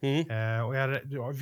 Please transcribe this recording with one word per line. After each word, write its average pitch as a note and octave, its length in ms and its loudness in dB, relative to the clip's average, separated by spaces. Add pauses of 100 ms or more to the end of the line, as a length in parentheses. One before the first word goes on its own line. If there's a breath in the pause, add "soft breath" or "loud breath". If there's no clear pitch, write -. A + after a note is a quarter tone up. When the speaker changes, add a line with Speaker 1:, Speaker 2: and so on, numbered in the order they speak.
Speaker 1:
Mm. D3 280 2 (280)
Speaker 2:
Eh, A2+ 80 0
och C3+ 100 -2
jag, C3+ 240 2 (420)